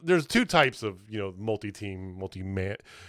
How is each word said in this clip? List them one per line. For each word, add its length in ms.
there's 240
two 180
types 380
of, 260
you 80
know, 180
multi-team, 840
multi-man. 560